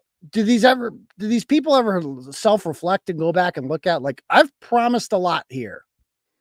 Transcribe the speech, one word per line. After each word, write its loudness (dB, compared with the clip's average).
do 0
these 2
ever, 2
do -6
these 0
people 2
ever 0
self-reflect -2
and -8
go 0
back 0
and -8
look -6
at, 0
like, -8
I've 4
promised 0
a 2
lot -2
here -12